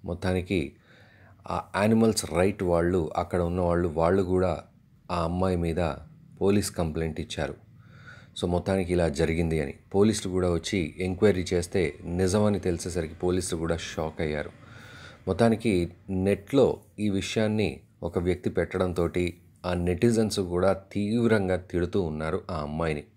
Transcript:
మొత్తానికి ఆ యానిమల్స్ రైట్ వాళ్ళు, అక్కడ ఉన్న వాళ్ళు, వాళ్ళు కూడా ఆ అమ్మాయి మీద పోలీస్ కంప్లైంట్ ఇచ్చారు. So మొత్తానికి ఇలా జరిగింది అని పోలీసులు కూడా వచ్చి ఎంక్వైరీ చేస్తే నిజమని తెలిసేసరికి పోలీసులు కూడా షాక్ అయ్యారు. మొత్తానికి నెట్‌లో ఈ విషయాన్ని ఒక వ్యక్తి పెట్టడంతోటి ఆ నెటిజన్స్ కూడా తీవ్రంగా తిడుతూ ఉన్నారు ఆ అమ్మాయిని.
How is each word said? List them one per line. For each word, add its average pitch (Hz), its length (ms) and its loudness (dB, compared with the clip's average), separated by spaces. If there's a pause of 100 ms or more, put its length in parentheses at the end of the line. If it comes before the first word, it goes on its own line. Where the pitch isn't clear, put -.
మొత్తానికి 90 540 0 (880)
ఆ 87 100 -4 (200)
యానిమల్స్ 110 460 4 (100)
రైట్ 98 300 2
వాళ్ళు, 87 380 2 (160)
అక్కడ 87 260 0
ఉన్న 87 180 0
వాళ్ళు, 87 280 2
వాళ్ళు 85 340 2
కూడా 92 300 2 (580)
ఆ 90 140 -2
అమ్మాయి 90 320 0
మీద 85 240 0 (540)
పోలీస్ 101 360 2
కంప్లైంట్ 80 500 -4
ఇచ్చారు. - 360 -6 (760)
So - 120 -4
మొత్తానికి 87 460 0
ఇలా 87 160 4
జరిగింది 80 520 0
అని 69 140 -6 (160)
పోలీసులు 104 420 2
కూడా 90 180 0
వచ్చి 85 280 -2 (200)
ఎంక్వైరీ 92 460 2
చేస్తే 90 380 0 (360)
నిజమని 98 420 2
తెలిసేసరికి 85 540 -4
పోలీసులు 90 460 -2
కూడా 82 180 -2
షాక్ - 420 -6
అయ్యారు. 76 320 -4 (720)
మొత్తానికి 113 480 2 (500)
నెట్‌లో 101 420 2 (320)
ఈ 104 120 0
విషయాన్ని 107 580 0 (340)
ఒక 87 160 -4
వ్యక్తి 90 320 0
పెట్టడంతోటి 87 720 0 (400)
ఆ 90 100 -2
నెటిజన్స్ 104 680 2
కూడా 90 320 2 (220)
తీవ్రంగా 104 640 2 (120)
తిడుతూ 90 320 0
ఉన్నారు 80 380 -4 (100)
ఆ 82 100 -4
అమ్మాయిని. 76 440 -4 (120)